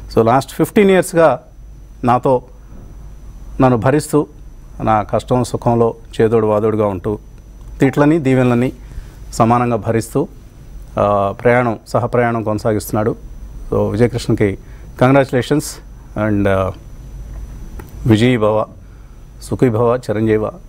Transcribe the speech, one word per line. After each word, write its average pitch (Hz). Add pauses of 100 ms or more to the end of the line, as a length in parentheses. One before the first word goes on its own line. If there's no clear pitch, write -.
(160)
So 113
లాస్ట్ 127
ఫిఫ్టీన్ 196
ఇయర్స్‌గా 165 (600)
నాతో, 123 (1160)
నన్ను 131
భరిస్తూ, 147 (560)
నా 110
కష్టం 120
సుఖంలో 117 (260)
చేదోడు 110
వాదోడుగా 107
ఉంటూ, 101 (640)
తిట్లని 147
దీవెనలని 127 (600)
సమానంగా 120
భరిస్తూ, 113 (720)
ఆ, 101
ప్రయాణం, 120 (100)
సహప్రయాణం 117
కొనసాగిస్తున్నాడు. 107 (560)
So 104 (100)
విజయకృష్ణకి 110 (420)
congratulations 135 (520)
and, 101
ఆ, 95 (1400)
విజయీ 120
భవ, 107 (760)
సుఖీ 127
భవ, 117 (140)
చిరంజీవ. 107 (220)